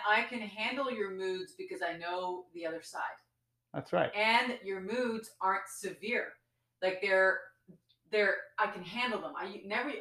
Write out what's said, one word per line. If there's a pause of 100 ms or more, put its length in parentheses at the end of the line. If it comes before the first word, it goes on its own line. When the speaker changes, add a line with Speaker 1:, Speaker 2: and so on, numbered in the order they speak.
Speaker 1:
I
can
handle
your
moods
because
I
know
the
other
side. (720)
Speaker 2:
That's
right.
Speaker 1:
And
your
moods (100)
aren't
severe. (540)
Like,
they're, (720)
they're, (220)
I
can
handle
them.
I
never,